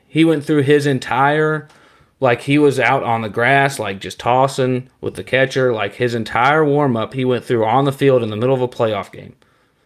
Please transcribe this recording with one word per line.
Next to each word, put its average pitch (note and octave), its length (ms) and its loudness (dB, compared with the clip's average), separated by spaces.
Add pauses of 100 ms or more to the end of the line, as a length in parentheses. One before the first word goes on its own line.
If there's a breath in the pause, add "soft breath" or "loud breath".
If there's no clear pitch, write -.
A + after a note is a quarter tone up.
He D#3 160 2
went D#3 220 0
through D3+ 160 2
his C#3 240 2
entire, D3 800 0 (540 soft breath)
like, B2 220 2
he C#3+ 160 2
was C#3 200 4
out B2 240 2
on A2+ 200 -2
the G#2+ 60 -6
grass, C#3 500 0
like, G2 200 -6
just F#2+ 200 -12
tossing B2+ 720 0 (120)
with G2+ 140 -8
the F#2+ 80 -12
catcher. C3 500 0
Like, G#2 220 -4
his B2 180 -2
entire B2 500 0
warm-up, C#3 500 0
he C3 120 -4
went B2 180 -2
through A2+ 220 0
on B2+ 200 2
the C#3+ 60 0
field C3+ 320 2
in A2 60 -6
the G#2+ 80 -6
middle B2+ 180 0
of B2+ 60 -2
a B2 60 -2
playoff A2 440 -4
game. G2 240 -20 (500)